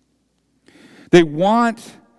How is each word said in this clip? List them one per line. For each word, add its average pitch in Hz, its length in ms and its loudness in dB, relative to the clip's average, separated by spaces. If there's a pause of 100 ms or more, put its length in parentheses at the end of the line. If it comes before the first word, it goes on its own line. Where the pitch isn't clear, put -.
(1080)
They 170 140 6
want, 208 720 -4 (220)